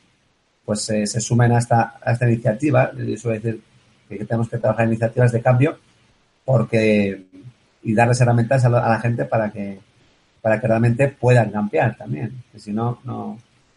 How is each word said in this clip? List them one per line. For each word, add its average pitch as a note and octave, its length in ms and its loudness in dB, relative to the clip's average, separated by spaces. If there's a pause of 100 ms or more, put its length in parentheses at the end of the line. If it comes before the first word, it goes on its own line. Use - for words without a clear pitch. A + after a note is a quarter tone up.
(640)
pues, G#2+ 180 -4
se, G#2+ 240 -2
se A#2+ 140 -4
sumen A#2+ 320 2
a A#2+ 60 2
esta, A#2 440 0
a B2+ 100 -2
esta A#2+ 160 0
iniciativa. B2 680 0
Yo A#2 220 -6
suelo A2+ 240 -6
decir A2+ 220 -6 (460)
que, G2+ 100 -12
que G#2+ 60 -10
tenemos A2+ 240 -2
que A#2 100 -8
trabajar A2 260 0
en A2+ 80 0
iniciativas A#2 400 2
de A2+ 100 -2
cambio B2+ 360 2 (680)
porque, G#2+ 840 0 (560)
y A2+ 120 -2
darles A#2+ 260 2
herramientas A#2+ 440 2
a B2 40 4
la, A#2+ 160 2
a A2+ 60 2
la A2 100 0
gente A#2+ 240 -2
para A2 260 -2
que, G2 280 -10 (640)
para A2 200 0
que B2 60 -4
realmente A#2 420 2
puedan A#2+ 420 2
cambiar G#2+ 460 -2
también. B2+ 460 -10 (100)
Que - 60 -20
si G#2 140 -12
no, A#2 320 -4
no, A2 340 -10 (380)